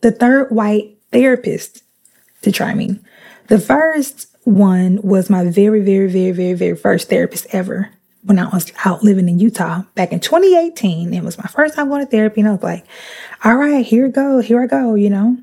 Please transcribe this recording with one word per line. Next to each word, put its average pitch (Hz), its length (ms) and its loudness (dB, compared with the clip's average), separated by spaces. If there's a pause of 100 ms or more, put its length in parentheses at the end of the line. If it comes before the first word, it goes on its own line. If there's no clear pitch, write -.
The 233 100 4
third 262 400 2
white 214 460 -2 (160)
therapist 247 720 0 (580)
to - 100 0
try - 220 -4
me. - 260 -4 (500)
The 220 100 4
first 302 720 -2 (160)
one 190 580 2
was 190 260 0
my 185 160 2
very, 202 380 2
very, 196 280 2
very, 185 200 0
very, 180 240 -2
very 175 220 -2
first 190 340 -2
therapist - 420 -2
ever 190 380 -6 (320)
when 190 160 2
I 180 100 -2
was 185 240 -4 (140)
out 190 180 -2
living 190 240 4
in 175 100 0
Utah 180 440 0 (120)
back 180 180 -4
in 175 80 -4
twenty 359 360 4
eighteen. 185 560 -2
It 180 100 -4
was 180 140 -10
my 196 120 -12
first 302 260 -2
time 285 160 -4
going 285 120 -4
to 277 80 -8
therapy, 214 300 0
and 214 80 2
I 214 40 0
was 190 100 -4
like, 175 240 -8 (580)
"All 226 120 4
right, 285 280 0
here 240 220 2
we 254 60 -4
go, 269 280 0
here 233 220 2
I 254 40 -2
go," 254 280 0
you 202 160 2
know? 208 320 0